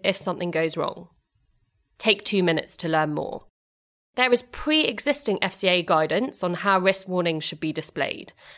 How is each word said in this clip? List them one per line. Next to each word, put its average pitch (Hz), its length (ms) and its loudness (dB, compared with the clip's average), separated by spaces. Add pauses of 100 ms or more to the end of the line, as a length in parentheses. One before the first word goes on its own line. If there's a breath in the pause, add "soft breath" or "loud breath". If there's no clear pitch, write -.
if 190 140 0
something 175 340 -4
goes 160 240 0
wrong. 165 340 -6 (880)
Take 214 280 0
two 196 180 2
minutes 165 340 0
to 170 120 -4
learn 156 240 2
more." - 320 -6 (720)
There 247 160 4
is 247 200 4
pre-existing 294 880 0
F 185 120 -2
C - 140 0
A 180 140 4
guidance 165 640 2
on 180 100 0
how 190 260 2
risk 190 280 2
warnings 170 360 0
should - 160 -6
be 156 140 -2
displayed, - 600 -6 (240 loud breath)